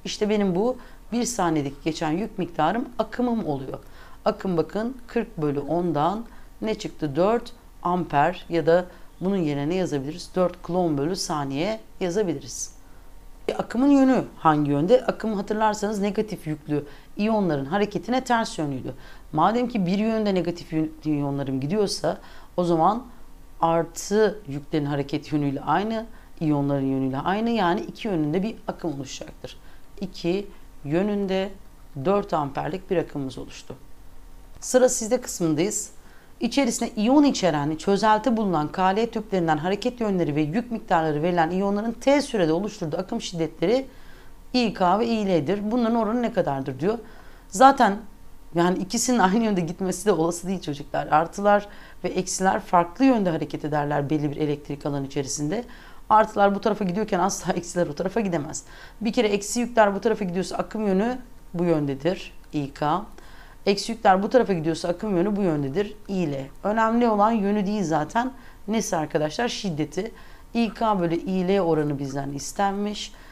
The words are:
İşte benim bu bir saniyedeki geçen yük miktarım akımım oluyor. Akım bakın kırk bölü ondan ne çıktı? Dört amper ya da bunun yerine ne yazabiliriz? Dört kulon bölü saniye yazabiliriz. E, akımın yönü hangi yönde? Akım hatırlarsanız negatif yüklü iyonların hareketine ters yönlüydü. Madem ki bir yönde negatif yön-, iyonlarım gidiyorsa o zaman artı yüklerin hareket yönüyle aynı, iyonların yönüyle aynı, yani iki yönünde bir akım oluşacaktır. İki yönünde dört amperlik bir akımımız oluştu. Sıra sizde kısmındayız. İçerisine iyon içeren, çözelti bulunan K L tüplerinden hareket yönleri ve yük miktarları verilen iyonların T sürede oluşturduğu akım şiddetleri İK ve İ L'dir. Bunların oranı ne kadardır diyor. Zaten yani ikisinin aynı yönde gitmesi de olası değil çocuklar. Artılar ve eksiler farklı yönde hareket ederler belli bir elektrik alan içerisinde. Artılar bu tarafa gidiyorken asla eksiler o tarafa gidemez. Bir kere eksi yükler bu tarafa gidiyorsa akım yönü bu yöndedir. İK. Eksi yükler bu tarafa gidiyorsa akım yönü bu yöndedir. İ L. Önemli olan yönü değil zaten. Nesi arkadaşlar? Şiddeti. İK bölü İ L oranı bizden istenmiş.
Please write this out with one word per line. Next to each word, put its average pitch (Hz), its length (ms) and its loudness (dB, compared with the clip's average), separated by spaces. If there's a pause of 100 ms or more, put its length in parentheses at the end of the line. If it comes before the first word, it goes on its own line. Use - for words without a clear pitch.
İşte - 240 -2
benim 202 260 4
bu 240 220 2 (340)
bir 240 120 0
saniyedeki 160 600 0
geçen 160 280 -2
yük 190 260 -4
miktarım 180 520 0 (100)
akımım 226 460 -2
oluyor. 139 340 -4 (460)
Akım 196 320 0
bakın 220 400 -2 (100)
kırk - 300 -4
bölü 147 220 0
ondan 170 680 0 (360)
ne 214 140 -2
çıktı? 151 400 -6
Dört 214 380 2 (300)
amper 175 680 2
ya 165 160 0
da 175 200 6 (360)
bunun 196 160 0
yerine 147 320 0
ne 180 60 0
yazabiliriz? 156 600 -4
Dört 180 260 0
kulon 170 360 0
bölü 156 180 0
saniye 156 640 -2 (200)
yazabiliriz. 175 760 -2 (720)
E, - 60 0
akımın 233 360 2
yönü 262 340 6 (140)
hangi 147 340 4
yönde? 175 340 4
Akım 214 280 -6
hatırlarsanız 214 680 0
negatif 208 480 -2
yüklü 147 380 -4 (320)
iyonların 196 480 2
hareketine 202 580 0
ters 226 360 0
yönlüydü. 131 340 -4 (400)
Madem 214 340 4
ki 220 180 0
bir 185 120 2
yönde 214 380 2
negatif 175 380 -2
yön-, 156 180 0 (140)
iyonlarım 139 540 -2
gidiyorsa 185 580 0 (400)
o 180 60 2
zaman 175 400 4 (580)
artı 170 840 2
yüklerin 147 380 -2
hareket 143 480 -2
yönüyle 139 280 0
aynı, 214 440 0 (340)
iyonların 143 460 2
yönüyle 135 320 0
aynı, 202 320 0
yani 196 320 2
iki - 260 -8
yönünde 165 360 0
bir 220 120 -4 (120)
akım 175 260 -6
oluşacaktır. - 640 -12 (440)
İki 185 460 -2 (380)
yönünde 190 640 0 (560)
dört 196 280 2
amperlik 147 580 -4
bir 175 60 2
akımımız 143 400 -4
oluştu. - 380 -14 (840)
Sıra 254 300 4
sizde 240 320 0
kısmındayız. 170 680 0 (500)
İçerisine 240 560 0
iyon 254 280 6
içeren, 156 520 2
çözelti 214 640 2
bulunan 175 340 2
K 190 240 2
L 226 120 2
tüplerinden 180 500 0
hareket 202 440 -2
yönleri 175 340 2
ve 156 60 4
yük 180 300 -2
miktarları 160 520 2
verilen 170 260 2
iyonların 202 420 0
T 277 300 4
sürede 180 320 2
oluşturduğu 170 440 -2
akım 190 240 -4
şiddetleri 175 640 0 (680)
İK 226 280 2
ve 196 260 4
İ 220 180 0
L'dir. 190 460 2
Bunların 233 240 2
oranı 233 260 0
ne 226 120 -2
kadardır 139 460 -2
diyor. 202 180 0 (500)
Zaten 240 500 6 (580)
yani 175 220 4
ikisinin 233 420 0
aynı 190 240 4
yönde 202 180 2
gitmesi 175 440 -4
de 214 60 6
olası 170 360 2
değil 190 140 -4
çocuklar. 147 460 -4
Artılar 202 600 4 (360)
ve 180 60 -2
eksiler 190 500 0
farklı 180 460 2
yönde 226 240 4
hareket 156 360 -4
ederler 147 440 0
belli 147 220 0
bir 139 60 -8
elektrik 143 480 -4
alan 143 180 -2
içerisinde. 147 600 -4 (460)
Artılar 214 460 4
bu 202 60 -4
tarafa 208 220 0
gidiyorken 185 360 0
asla 185 340 0
eksiler 175 340 -2
o 147 60 -4
tarafa 190 260 -2
gidemez. 170 440 -2 (380)
Bir 208 120 0
kere 165 140 4
eksi 202 320 -2
yükler 226 360 4
bu 196 60 -4
tarafa 220 240 0
gidiyorsa 180 300 -2
akım 214 320 -4
yönü 214 300 2 (360)
bu 175 100 -2
yöndedir. 151 720 0 (200)
İK. 143 300 -4 (800)
Eksi 202 260 0
yükler 202 320 4
bu 220 60 0
tarafa 208 240 4
gidiyorsa 160 360 -2
akım 185 280 0
yönü 202 180 2
bu 202 60 0
yöndedir. 156 540 0 (120)
İ 185 240 0
L. 135 140 -6 (180)
Önemli 226 440 2
olan 208 240 4
yönü 208 340 2
değil 208 180 0
zaten. 160 480 0 (360)
Nesi 214 280 0
arkadaşlar? 151 520 0
Şiddeti. 185 640 -4 (420)
İK 233 280 0
bölü 185 340 2
İ 185 320 0
L 196 140 4
oranı 156 380 2
bizden 139 320 -4
istenmiş. 202 840 -4 (180)